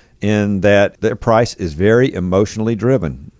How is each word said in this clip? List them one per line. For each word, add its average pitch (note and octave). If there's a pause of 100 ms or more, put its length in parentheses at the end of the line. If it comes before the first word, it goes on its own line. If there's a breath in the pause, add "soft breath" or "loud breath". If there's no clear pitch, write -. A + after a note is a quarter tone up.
(200 soft breath)
in G#2
that G2+
their A2
price A#2
is E2+
very A2
emotionally G2+
driven. F#2+